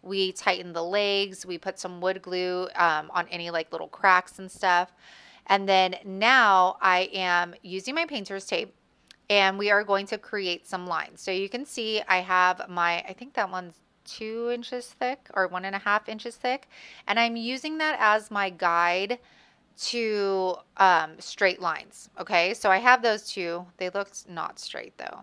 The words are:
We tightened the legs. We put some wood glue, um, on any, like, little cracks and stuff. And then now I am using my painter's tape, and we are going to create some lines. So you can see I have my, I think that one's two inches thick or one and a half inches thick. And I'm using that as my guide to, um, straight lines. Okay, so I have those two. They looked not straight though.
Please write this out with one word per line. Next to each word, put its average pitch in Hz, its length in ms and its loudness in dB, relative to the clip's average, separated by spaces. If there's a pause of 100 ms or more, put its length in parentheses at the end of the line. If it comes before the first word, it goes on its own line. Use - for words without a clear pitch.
We 190 300 -2
tightened 180 420 -4
the 170 80 -2
legs. 196 640 -2
We 180 140 -8
put 185 200 -8
some 180 220 -10
wood 185 220 -2
glue, 180 520 -4
um, 160 380 2
on 170 160 -2
any, 170 220 -8
like, 165 200 -4
little 160 180 -8
cracks 185 500 4
and 190 120 -14
stuff. 180 420 2 (540)
And 196 220 2
then 185 360 4
now 196 760 6
I 185 320 2
am 175 500 0
using 190 320 -8
my 330 120 -2
painter's 196 400 -10
tape, 196 280 -4 (540)
and 196 300 4
we 208 120 0
are 202 120 6
going 202 240 0
to 208 120 -6
create 185 500 -6
some 180 180 -8
lines. 160 340 -6
So 196 120 -4
you 196 160 -2
can 254 180 -8
see 220 420 -4
I 185 100 2
have 185 500 0
my, 170 320 0
I - 120 -14
think 254 220 -18
that 196 160 -2
one's 180 240 -10 (320)
two 226 440 -8
inches 240 360 -8
thick - 480 -8
or 190 140 2
one 180 160 -6
and 196 120 -6
a 196 40 -6
half 214 280 0
inches 220 280 -10
thick. 254 320 -4 (380)
And 208 120 2
I'm 233 180 2
using 262 420 -6
that 311 220 0
as 214 300 4
my 196 200 -2
guide 180 680 0 (600)
to, 196 800 -2 (220)
um, 160 400 4
straight 185 420 -2
lines. - 480 -8 (100)
Okay, 180 360 0
so - 160 0
I 190 80 6
have 247 240 6
those 214 280 0
two. 175 360 -6 (100)
They 185 140 -4
looked 196 380 -8
not 165 300 -10
straight - 380 -12
though. - 260 -12